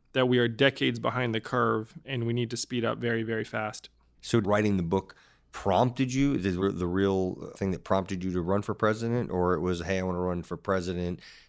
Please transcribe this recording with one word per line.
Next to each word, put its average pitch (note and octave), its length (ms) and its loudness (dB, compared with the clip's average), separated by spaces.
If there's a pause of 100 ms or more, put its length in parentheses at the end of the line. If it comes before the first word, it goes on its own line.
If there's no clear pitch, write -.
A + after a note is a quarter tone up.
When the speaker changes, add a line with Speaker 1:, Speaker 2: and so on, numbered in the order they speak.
(120)
Speaker 1:
that B2+ 160 4
we B2 120 4
are A#2+ 80 4
decades C3 520 2
behind A#2 340 -2
the A2+ 60 0
curve A2+ 540 -2 (120)
and B2 200 -4
we A#2 80 0
need A#2+ 160 -2
to A#2 80 -6
speed A#2+ 260 -4
up A2+ 140 -2
very, A#2 260 -2
very A2 220 -4
fast. A2 440 -8 (320)
Speaker 2:
So - 180 4
writing G#2 360 4
the F2+ 80 2
book F#2 320 -2 (380)
prompted B2 580 2
you, C#3 220 2
is C3 80 0
the, F#2+ 100 2 (200)
the F2 160 -2
real F#2+ 720 0
thing G2 140 -2
that - 120 -6
prompted F#2+ 400 0
you F#2 100 -2
to F2+ 80 0
run G2 220 2
for G#2+ 100 -6
president, A2+ 560 0
or F2+ 240 2
it D#2+ 60 0
was, F2 220 0
"Hey, F#2 180 -2
I - 20 -2
wanna F#2 180 -2
run F2+ 220 -2
for E2 160 -10
president. F2+ 600 -2 (300)